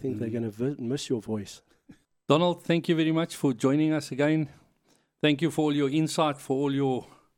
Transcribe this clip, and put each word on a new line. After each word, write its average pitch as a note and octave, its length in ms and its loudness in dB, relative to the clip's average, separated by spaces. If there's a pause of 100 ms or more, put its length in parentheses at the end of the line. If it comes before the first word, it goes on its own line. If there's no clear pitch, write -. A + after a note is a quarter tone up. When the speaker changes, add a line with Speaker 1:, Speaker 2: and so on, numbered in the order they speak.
Speaker 1:
think G#2 200 -6
they're A#2 80 -4
Speaker 2:
Mm. A2 40 -6
Speaker 1:
gonna A#2 180 -4
vi-, B2 280 -4
miss B2 300 -6
your A#2+ 140 0
voice. G#2+ 400 -8 (680)
Speaker 3:
Donald, F3 360 2
thank E3+ 240 0
you F3 60 2
very D#3+ 180 2
much D#3+ 220 -2
for C#3 180 0
joining C#3+ 400 2
us D3 200 -4
again. D3 360 2 (720)
Thank D3+ 220 2
you D#3+ 80 2
for D#3 120 0
all D3+ 120 2
your C#3+ 160 2
insight, D#3 480 0
for C3+ 180 -2
all C#3 180 0
your, C3+ 320 0 (320)